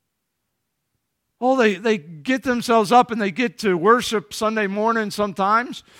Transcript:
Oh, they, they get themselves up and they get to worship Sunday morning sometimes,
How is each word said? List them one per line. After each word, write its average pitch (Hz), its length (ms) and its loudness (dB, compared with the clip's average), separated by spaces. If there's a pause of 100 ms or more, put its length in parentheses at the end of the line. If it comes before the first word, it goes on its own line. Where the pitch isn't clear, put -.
(1400)
Oh, 262 140 2
they, 226 160 4
they 214 240 -2
get 160 460 -6
themselves 226 480 0
up 247 180 6
and 233 100 -4
they 202 120 -2
get 240 280 -4
to 190 160 0
worship 214 560 0
Sunday 220 360 -2
morning 214 420 -2
sometimes, 208 760 -2 (160)